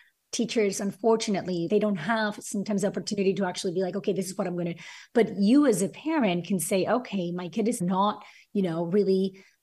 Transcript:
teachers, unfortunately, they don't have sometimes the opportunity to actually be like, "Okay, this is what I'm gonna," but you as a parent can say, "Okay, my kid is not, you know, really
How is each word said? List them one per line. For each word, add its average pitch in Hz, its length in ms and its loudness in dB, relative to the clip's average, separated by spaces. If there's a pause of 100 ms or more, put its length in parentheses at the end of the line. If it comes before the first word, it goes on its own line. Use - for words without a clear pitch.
(320)
teachers, 214 480 0
unfortunately, 196 920 0
they 208 100 4
don't 208 160 2
have 208 460 -2
sometimes 202 400 -4
the 202 60 2
opportunity 196 480 0
to 190 100 0
actually 180 280 -4
be 185 80 0
like, 180 140 -2
"Okay, 202 180 -2
this 185 160 -4
is 190 80 -10
what 190 100 -2
I'm 175 100 -4
gonna," 175 180 -4 (380)
but 220 240 2
you 240 300 6
as 190 160 4
a 185 60 0
parent 220 580 0
can 190 120 0
say, 185 280 0
"Okay, 196 440 -2
my 180 180 -6
kid 208 180 -2
is 247 140 -2
not, 196 420 0 (300)
you 202 100 0
know, 170 220 -2
really 190 580 2 (200)